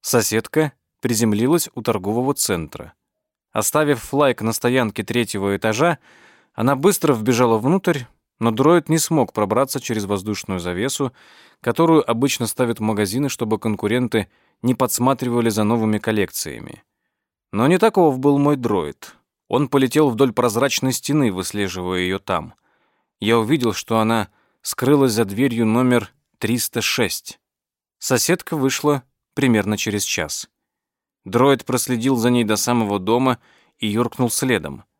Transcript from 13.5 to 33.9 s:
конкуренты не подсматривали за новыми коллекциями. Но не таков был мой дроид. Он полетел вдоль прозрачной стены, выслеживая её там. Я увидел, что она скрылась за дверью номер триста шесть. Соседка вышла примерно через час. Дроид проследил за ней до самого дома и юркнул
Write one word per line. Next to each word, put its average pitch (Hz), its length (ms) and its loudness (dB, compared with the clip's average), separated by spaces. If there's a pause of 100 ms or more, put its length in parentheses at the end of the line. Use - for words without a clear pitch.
конкуренты 110 720 -2 (320)
не 123 140 0
подсматривали 123 760 0
за 107 140 0
новыми 110 340 2
коллекциями. 92 840 -4 (680)
Но 113 160 0
не 180 100 4
таков 175 420 4
был 143 200 4
мой 143 160 4
дроид. 101 600 -4 (320)
Он 131 200 0
полетел 139 420 2
вдоль 120 220 2
прозрачной 123 640 0
стены, 139 360 0
выслеживая 92 680 -4
её 92 200 -2
там. 82 340 -4 (680)
Я 110 180 2
увидел, 117 360 0
что - 260 -2
она 110 300 0 (320)
скрылась 135 500 2
за 110 140 0
дверью 113 400 -2
номер 120 480 2 (240)
триста 117 440 -4
шесть. - 560 -4 (640)
Соседка - 560 -2
вышла 139 480 0 (300)
примерно 107 440 2
через 104 260 -4
час. - 460 -6 (760)
Дроид 123 400 2
проследил 127 500 -2
за 117 140 0
ней 123 140 2
до 107 120 0
самого 107 420 0
дома 117 420 0 (380)
и 110 100 -6
юркнул 117 420 -2